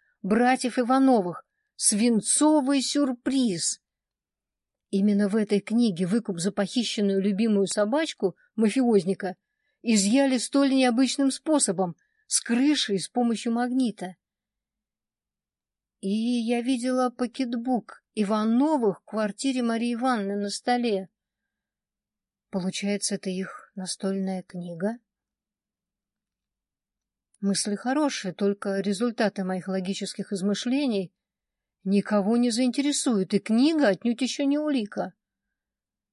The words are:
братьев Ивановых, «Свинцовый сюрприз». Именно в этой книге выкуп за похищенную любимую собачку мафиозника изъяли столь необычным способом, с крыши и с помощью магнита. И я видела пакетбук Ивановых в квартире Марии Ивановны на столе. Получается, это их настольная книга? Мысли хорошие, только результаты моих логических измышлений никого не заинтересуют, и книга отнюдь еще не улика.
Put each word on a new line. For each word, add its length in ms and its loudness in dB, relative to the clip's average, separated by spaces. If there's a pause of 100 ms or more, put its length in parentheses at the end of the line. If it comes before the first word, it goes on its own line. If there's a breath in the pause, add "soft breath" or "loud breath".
(220)
братьев 560 2
Ивановых, 640 4 (320)
«Свинцовый 1040 2
сюрприз». 1000 -2 (1080)
Именно 380 2
в 80 -2
этой 240 0
книге 460 0
выкуп 320 -2
за 140 -2
похищенную 680 -2
любимую 460 2
собачку 720 -2 (180)
мафиозника 840 2 (460)
изъяли 560 2
столь 360 2
необычным 560 2
способом, 640 0 (320)
с 120 0
крыши 540 0
и 40 2
с 100 -8
помощью 440 -2
магнита. 640 -2 (1900)
И 60 -4
я 540 -2
видела 480 0
пакетбук 920 -4 (140)
Ивановых 880 2
в 20 -20
квартире 580 -4
Марии 320 -2
Ивановны 400 -2
на 160 -4
столе. 580 -2 (1400)
Получается, 640 -4
это 160 -8
их 460 -10
настольная 680 -6
книга? 560 -8 (2500)
Мысли 360 -2
хорошие, 580 -2
только 460 -2
результаты 640 -2
моих 240 -6
логических 640 -6
измышлений 840 -2 (680)
никого 520 2
не 140 2
заинтересуют, 840 0
и 40 4
книга 480 4
отнюдь 360 0
еще 200 -2
не 160 2
улика. 560 -2 (1000)